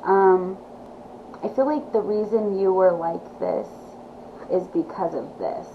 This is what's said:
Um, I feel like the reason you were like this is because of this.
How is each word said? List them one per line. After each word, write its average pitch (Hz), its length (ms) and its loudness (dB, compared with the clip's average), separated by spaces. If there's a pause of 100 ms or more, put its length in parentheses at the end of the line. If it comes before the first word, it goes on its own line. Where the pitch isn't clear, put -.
Um, 185 540 6 (840)
I - 60 -4
feel 262 160 2
like 294 280 -2
the 220 80 2
reason 208 580 0
you 190 140 4
were 185 180 6
like 170 480 -4
this - 280 -2 (840)
is 180 160 2
because 170 460 -2
of - 240 -8
this. 82 380 -4